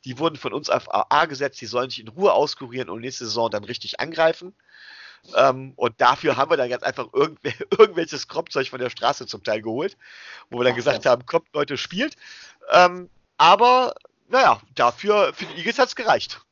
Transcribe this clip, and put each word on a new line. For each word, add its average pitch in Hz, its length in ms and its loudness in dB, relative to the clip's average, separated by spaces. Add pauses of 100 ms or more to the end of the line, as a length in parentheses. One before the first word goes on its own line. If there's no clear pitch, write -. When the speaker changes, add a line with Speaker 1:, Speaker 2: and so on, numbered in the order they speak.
Speaker 1:
Die 127 140 -12
wurden 156 180 -2
von 117 160 -8
uns 147 160 -8
auf - 240 -2
A 104 160 0
A 151 160 2
gesetzt, 139 360 -8
die 120 60 -16
sollen 123 220 -4
sich 127 100 -12
in 110 80 -18
Ruhe 170 260 0
auskurieren 127 560 -4
und 110 120 -12
nächste 127 240 -12
Saison 113 260 -2
dann 104 120 -6
richtig - 360 -12
angreifen. 165 540 -2 (840)
Ähm, 131 400 2
und 117 240 -2
dafür 131 340 2
haben 143 160 0
wir 165 60 2
dann 123 120 0
ganz 120 140 -6
einfach 127 300 -6
irgendw-, 143 400 -2 (180)
<laughs> 196 60 -2
irgendwelches 170 500 0
Kropfzeug 143 400 -6
von 131 120 -12
der 123 100 -4
Straße 123 360 -4
zum 104 180 -14
Teil 110 180 -4
geholt, 120 360 -6 (520)
wo 120 100 -8
wir 123 60 0
dann 127 80 2
Speaker 2:
Ach, 120 40 -4
Speaker 1:
gesagt 120 280 -2
Speaker 2:
ja. 135 60 4
Speaker 1:
haben, 123 140 0
„Kommt, - 280 -4
Leute, 143 240 -4
spielt.“ 247 380 -6 (560)
Ähm, 180 380 4 (280)
aber, 240 580 6 (320)
naja, 214 340 4 (140)
dafür, 180 580 2
für 196 120 -12
die 160 140 -16
Eagles 208 200 -4
hat's 254 160 2
gereicht. 208 460 -2 (100)